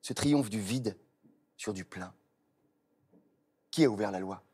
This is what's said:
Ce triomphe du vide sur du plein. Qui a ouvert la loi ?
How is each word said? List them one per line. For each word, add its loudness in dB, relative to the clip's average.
Ce -8
triomphe 4
du -4
vide -2
sur -6
du -6
plein. -12
Qui 4
a 6
ouvert 0
la -4
loi ? -8